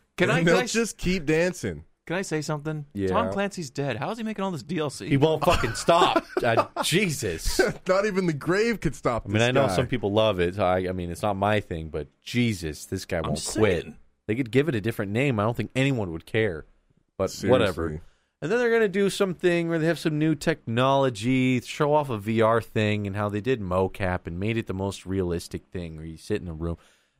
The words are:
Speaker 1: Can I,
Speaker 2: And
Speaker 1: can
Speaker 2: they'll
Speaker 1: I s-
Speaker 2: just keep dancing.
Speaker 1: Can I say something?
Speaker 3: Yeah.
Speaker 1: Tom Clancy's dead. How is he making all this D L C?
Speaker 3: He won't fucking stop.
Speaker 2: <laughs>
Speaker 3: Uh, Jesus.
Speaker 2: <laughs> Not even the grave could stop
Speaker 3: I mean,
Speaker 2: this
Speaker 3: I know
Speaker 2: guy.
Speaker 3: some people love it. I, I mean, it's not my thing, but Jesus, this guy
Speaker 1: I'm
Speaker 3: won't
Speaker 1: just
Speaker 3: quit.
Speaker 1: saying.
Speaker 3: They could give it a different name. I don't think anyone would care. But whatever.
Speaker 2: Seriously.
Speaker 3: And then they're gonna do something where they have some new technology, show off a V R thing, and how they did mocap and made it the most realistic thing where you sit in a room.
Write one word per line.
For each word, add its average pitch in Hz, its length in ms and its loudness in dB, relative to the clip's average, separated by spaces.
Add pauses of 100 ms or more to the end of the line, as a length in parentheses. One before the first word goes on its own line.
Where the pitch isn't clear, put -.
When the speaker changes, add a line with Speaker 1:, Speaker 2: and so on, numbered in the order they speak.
(160)
Speaker 1:
Can 180 140 2
I, 240 80 2
Speaker 2:
And 165 80 2
Speaker 1:
can - 80 6
Speaker 2:
they'll 185 80 6
Speaker 1:
I - 20 -2
s- 220 80 -6
Speaker 2:
just 226 240 0
keep 175 300 -2
dancing. 156 580 0 (220)
Speaker 1:
Can 165 100 -4
I 196 60 -2
say 156 180 -4
something? 151 540 -6
Speaker 3:
Yeah. 95 140 0
Speaker 1:
Tom 190 220 2
Clancy's 196 380 -4
dead. 135 300 -4
How 160 140 -6
is 226 40 -10
he 233 80 -8
making 214 220 -4
all 196 40 -2
this 151 120 -6
D 165 160 -6
L 151 100 -2
C? - 220 -8
Speaker 3:
He 139 80 4
won't 156 260 2
fucking 147 300 2
stop. 170 560 4
Speaker 2:
<laughs> - 120 -4
Speaker 3:
Uh, 120 220 4 (180)
Jesus. 139 800 0 (140)
Speaker 2:
<laughs> - 120 -18
Not 196 200 2
even 190 180 0
the 165 80 2
grave 190 480 0
could 156 160 -2
stop 117 300 -2
Speaker 3:
I - 20 -8
mean, 101 120 0
Speaker 2:
this - 80 4
Speaker 3:
I - 20 2
know 135 160 4
Speaker 2:
guy. 98 100 0
Speaker 3:
some 127 120 2
people 104 220 -2
love 104 300 4
it. 90 180 0
I, 92 300 2
I 92 40 -2
mean, 90 180 -6
it's 85 120 -8
not 104 140 0
my 101 240 2
thing, 80 300 -8
but 76 180 -6 (160)
Jesus, 95 600 -2
this 98 180 -6
guy 90 140 -4
Speaker 1:
I'm 82 60 -2
Speaker 3:
won't 76 120 -4
Speaker 1:
just - 220 -6
Speaker 3:
quit. 98 240 4
Speaker 1:
saying. - 140 -14 (320)
Speaker 3:
They 110 80 -2
could 120 160 -4
give 135 160 2
it 135 80 0
a 104 40 -2
different 104 300 -4
name. 117 300 0
I - 20 2
don't 117 140 0
think 101 180 -4
anyone 127 380 0
would 82 140 -10
care. 101 380 -2 (540)
But 95 140 -2 (120)
whatever. 95 440 2
Speaker 2:
Seriously. 78 120 -8 (400)
Speaker 3:
And 147 120 -4
then 240 80 2
they're 240 100 2
gonna 226 180 4
do 196 220 2
something 175 580 0
where 165 120 0
they 151 60 2
have 165 120 2
some 156 200 -2
new 156 160 2 (480)
technology, 131 800 2
show 147 340 -2
off 147 160 2
a 110 80 -2
V 110 220 0
R 110 200 4
thing, 104 460 0
and 95 80 -6
how 104 140 -2
they 104 120 -4
did 123 200 -2
mocap 92 680 -2
and 85 140 -8
made 110 160 -2
it 113 100 -4
the 95 80 -6
most 95 320 -6
realistic 90 600 -4
thing 85 300 -12
where 78 100 -12
you 80 100 -14
sit - 260 -4
in 90 60 -10
a 82 60 -8
room. 82 220 -4 (440)